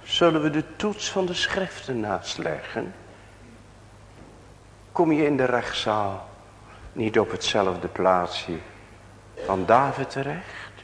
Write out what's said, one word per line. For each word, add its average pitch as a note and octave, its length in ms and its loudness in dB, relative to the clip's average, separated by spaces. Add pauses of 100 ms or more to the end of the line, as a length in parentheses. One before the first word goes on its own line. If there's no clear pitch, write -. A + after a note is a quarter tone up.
Zullen D#3+ 400 4
we D3+ 80 2
de D#3 260 -4
toets - 340 -4
van F#3+ 160 -2
de F3+ 80 -4
schriften E3+ 640 -4
naast G#2 380 -4
leggen? - 560 -6 (2000)
Kom E3 200 4
je D3+ 120 4
in C#3+ 120 4
de B2+ 80 4
rechtszaal G#2+ 840 0 (640)
niet A2 260 2
op G#2 120 4
hetzelfde F2+ 580 0
plaatsje F2+ 640 2 (920)
van F#2+ 220 0
David B2+ 440 4
terecht? C#3+ 600 -8 (120)